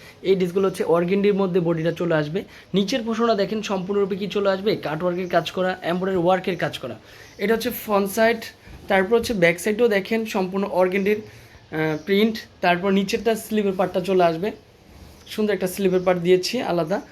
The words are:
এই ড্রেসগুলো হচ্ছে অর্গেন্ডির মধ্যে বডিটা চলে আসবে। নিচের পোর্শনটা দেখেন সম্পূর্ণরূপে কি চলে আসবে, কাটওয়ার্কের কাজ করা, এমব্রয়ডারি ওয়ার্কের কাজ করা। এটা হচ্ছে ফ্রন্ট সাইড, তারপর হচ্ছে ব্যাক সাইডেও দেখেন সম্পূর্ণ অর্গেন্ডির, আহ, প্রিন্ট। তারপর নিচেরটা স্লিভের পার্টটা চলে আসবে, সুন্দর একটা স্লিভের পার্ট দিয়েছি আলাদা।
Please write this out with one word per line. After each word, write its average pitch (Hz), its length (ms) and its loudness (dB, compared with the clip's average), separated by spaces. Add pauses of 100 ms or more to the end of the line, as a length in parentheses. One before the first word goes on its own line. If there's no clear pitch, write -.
(220)
এই 190 140 2
ড্রেসগুলো 185 320 0
হচ্ছে 202 160 -2
অর্গেন্ডির 190 500 2
মধ্যে 190 260 0
বডিটা 165 320 0
চলে 170 240 0
আসবে। 151 280 -2 (300)
নিচের 208 300 0
পোর্শনটা 226 320 0
দেখেন 202 260 -2
সম্পূর্ণরূপে 202 540 -2
কি 190 120 -6
চলে 196 220 0
আসবে, 190 260 0
কাটওয়ার্কের 175 540 -4
কাজ 170 220 0
করা, 185 300 -2
এমব্রয়ডারি 180 440 -2
ওয়ার্কের 185 300 2
কাজ 160 220 -4
করা। 117 220 -12 (380)
এটা 202 160 0
হচ্ছে 226 160 -2
ফ্রন্ট 202 420 -2
সাইড, 226 260 2 (500)
তারপর 190 280 4
হচ্ছে 233 180 2
ব্যাক 170 260 4
সাইডেও 220 280 2
দেখেন 220 380 0
সম্পূর্ণ 196 400 -2
অর্গেন্ডির, 196 560 0
আহ, - 840 -6
প্রিন্ট। 214 300 2 (260)
তারপর 180 300 2
নিচেরটা 214 440 0
স্লিভের 214 380 -2
পার্টটা 185 280 -2
চলে 185 220 2
আসবে, 170 280 0 (760)
সুন্দর 208 260 -2
একটা 185 140 -2
স্লিভের 185 380 0
পার্ট 180 140 2
দিয়েছি 180 420 2
আলাদা। 170 400 -2 (100)